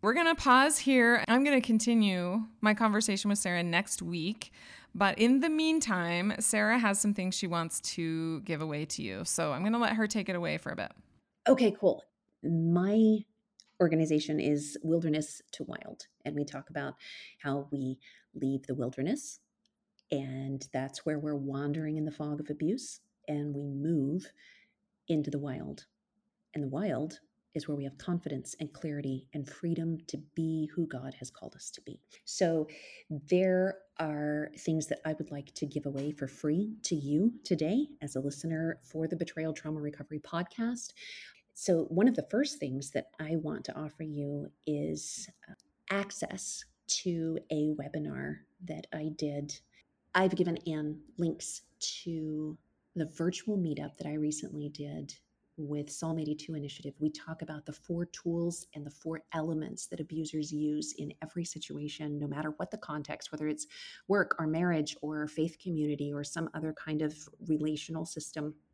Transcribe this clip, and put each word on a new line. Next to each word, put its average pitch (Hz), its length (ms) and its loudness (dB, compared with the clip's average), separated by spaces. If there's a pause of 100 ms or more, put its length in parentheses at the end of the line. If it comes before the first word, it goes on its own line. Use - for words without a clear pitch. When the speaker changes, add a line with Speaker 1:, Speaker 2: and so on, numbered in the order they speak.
Speaker 1:
We're 220 120 6
gonna 330 200 6
pause 277 440 8
here. 240 480 8
I'm 240 160 6
gonna 285 180 6
continue 220 840 4 (140)
my 214 140 6
conversation 214 540 4
with 202 100 4
Sarah 175 240 2
next 175 400 2
week. 170 500 -4 (420)
But 196 240 4
in 254 220 8
the 320 100 4
meantime, 214 880 2
Sarah 214 400 4
has 202 220 4
some 208 120 4
things 185 220 0
she - 120 -2
wants 165 340 0
to 160 600 -2
give 156 180 -2
away 156 260 -2
to - 160 -6
you. 101 220 -4
So 160 280 0
I'm 127 120 -2
gonna 220 140 2
let 233 160 2
her 220 120 2
take 208 220 -2
it 185 80 -2
away 160 220 -2
for - 120 -8
a - 60 -6
bit. - 160 -6 (560)
Speaker 2:
Okay, 247 320 6
cool. 180 240 4 (380)
My 185 760 6 (640)
organization 156 580 4
is 147 440 0
Wilderness 160 600 2 (100)
to - 120 -8
Wild, - 420 -12 (180)
and 147 120 -4
we 143 80 0
talk 143 260 -10
about 139 240 -6 (480)
how 139 300 -2
we 131 260 -2 (360)
leave 135 320 -2
the 131 80 -2
wilderness, 135 680 -2 (720)
and 135 600 -4
that's 135 320 -4
where 156 140 0
we're 151 160 -2
wandering 143 600 -2
in 151 80 0
the 151 80 -4
fog 147 260 -4
of 147 120 -8
abuse, 165 500 -2 (260)
and 147 280 -2
we 143 100 -6
move 143 680 0 (800)
into 156 220 2
the 147 80 -2
wild. 143 480 -8 (680)
And 151 80 -2
the 139 60 -2
wild 151 500 -2 (360)
is 202 120 -4
where 147 100 -2
we 139 80 -4
have 139 120 -8
confidence 160 640 -4
and 151 120 -6
clarity 139 600 -4
and 147 160 -6
freedom 165 480 -2 (100)
to - 120 -8 (160)
be 160 400 0
who 165 120 0
God 131 320 -8
has - 120 -12
called - 260 -16
us - 140 -14
to - 100 -18
be. - 180 -14 (280)
So 165 420 2 (400)
there 185 680 2 (200)
are 151 600 -2
things 160 300 0
that - 180 0
I 156 80 0
would 151 160 -8
like 143 240 -10
to - 100 -4
give 147 220 -4
away 139 260 -4
for 143 160 -4
free 180 540 0
to - 120 0
you 151 380 4 (120)
today 190 420 2 (160)
as 143 120 -6
a 131 60 0
listener 160 600 -2
for 160 260 -4
the 170 80 -2
Betrayal 160 380 -4
Trauma 156 260 -6
Recovery 147 400 -6
Podcast. 226 720 -4 (600)
So 165 300 2
one 190 240 6
of 247 60 4
the - 160 -2
first 277 280 0
things 135 320 -4
that - 160 -4 (120)
I 156 180 -2
want 156 280 -4
to - 140 -8
offer 151 240 -10
you 147 480 -6 (160)
is, 151 600 -4 (220)
uh, 196 60 -16 (360)
access - 720 -4 (260)
to 165 500 -2 (120)
a 151 240 2
webinar 147 640 -6 (240)
that 165 280 -10
I 156 240 -4
did. 147 420 -4 (560)
I've 190 220 4
given 170 300 2
Anne 151 340 -4 (160)
links - 460 -2 (400)
to 156 560 -6 (360)
the 160 120 -2
virtual 180 500 -2
meetup 151 400 -2
that - 100 -8
I 151 80 -4
recently 151 540 -4
did 147 460 -10 (420)
with 147 340 -4
Psalm 165 280 -4
eighty-two 151 360 -4
Initiative, 143 440 -8
we 151 120 2
talk 160 320 -10
about 151 220 -10
the - 80 -12
four 170 340 -4
tools 170 680 -2
and 147 100 -10
the 147 60 -10
four 160 320 -8 (100)
elements 156 540 -4
that - 140 -8
abusers 156 520 -4
use 151 460 -2
in 147 140 -6 (100)
every 170 220 -6
situation, 147 720 -8
no 147 80 -4
matter 151 320 -4
what - 120 -4
the - 80 -8
context, 151 540 -8
whether 151 160 -4
it's 151 180 -4 (420)
work 196 300 4
or 160 80 0
marriage 160 560 2
or 151 240 -4
faith 160 360 -2
community 151 500 -2
or 143 120 -4
some 160 300 -6
other 156 200 -4
kind 151 280 -4
of 151 120 -2 (320)
relational 156 580 -2
system. 151 500 -8 (200)